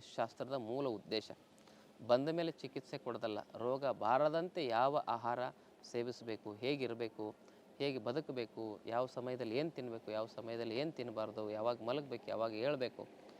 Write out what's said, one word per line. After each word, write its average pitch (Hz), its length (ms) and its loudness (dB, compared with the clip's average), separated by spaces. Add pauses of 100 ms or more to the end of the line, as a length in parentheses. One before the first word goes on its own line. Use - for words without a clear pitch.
(160)
ಶಾಸ್ತ್ರದ 127 380 -2
ಮೂಲ 131 340 0
ಉದ್ದೇಶ. 107 440 -2 (760)
ಬಂದ 131 220 8
ಮೇಲೆ 165 220 2
ಚಿಕಿತ್ಸೆ 143 460 -6
ಕೊಡೋದಲ್ಲ, 110 420 -2 (180)
ರೋಗ 131 280 0
ಬಾರದಂತೆ 139 800 4
ಯಾವ 127 300 6
ಆಹಾರ 120 420 0 (520)
ಸೇವಿಸಬೇಕು, 120 640 -4
ಹೇಗಿರಬೇಕು, 117 800 -2 (440)
ಹೇಗೆ 139 200 0
ಬದುಕಬೇಕು, 117 840 -4
ಯಾವ 120 200 2
ಸಮಯದಲ್ಲಿ 123 520 -2
ಏನು 156 140 2
ತಿನ್ನಬೇಕು, 113 400 -8
ಯಾವ 110 160 0
ಸಮಯದಲ್ಲಿ 117 480 -4
ಏನು 151 160 0
ತಿನ್ನಬಾರ್ದು, 107 600 -4
ಯಾವಾಗ 110 320 0
ಮಲಗಬೇಕು, 127 460 -2
ಯಾವಾಗ 110 240 0
ಏಳಬೇಕು, 127 540 0 (320)